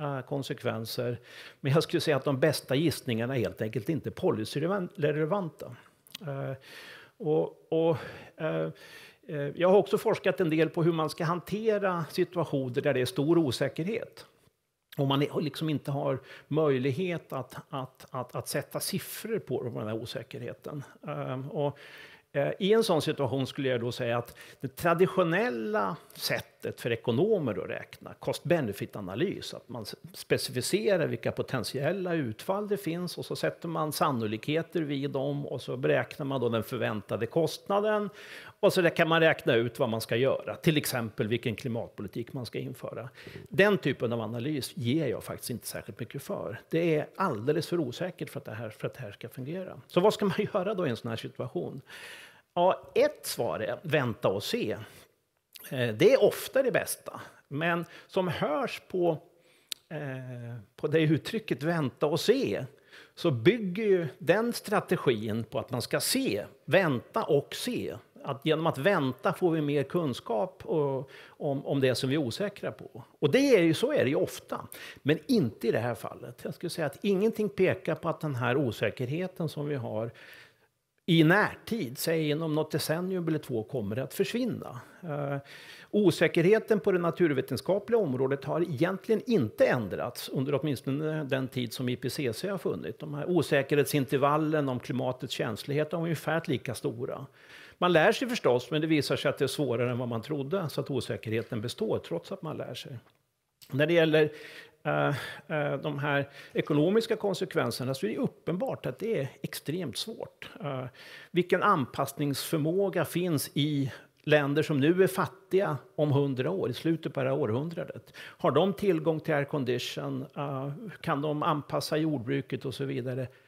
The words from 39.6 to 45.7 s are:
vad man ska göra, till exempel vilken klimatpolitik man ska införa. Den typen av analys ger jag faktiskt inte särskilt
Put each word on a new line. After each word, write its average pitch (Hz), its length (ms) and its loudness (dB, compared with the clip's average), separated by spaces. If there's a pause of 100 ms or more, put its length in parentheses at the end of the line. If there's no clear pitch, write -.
vad 135 100 2
man 104 120 0
ska - 160 -2
göra, 117 400 2
till 160 200 2
exempel 117 520 -2
vilken 113 280 -2
klimatpolitik 113 760 -8
man 127 140 -8
ska 135 120 -8
införa. 127 500 -10 (400)
Den 196 300 4
typen 127 340 -2
av 117 80 -2
analys 120 560 -6
ger 143 300 0
jag 98 180 -4
faktiskt - 260 -10
inte 117 160 -8
särskilt - 340 -10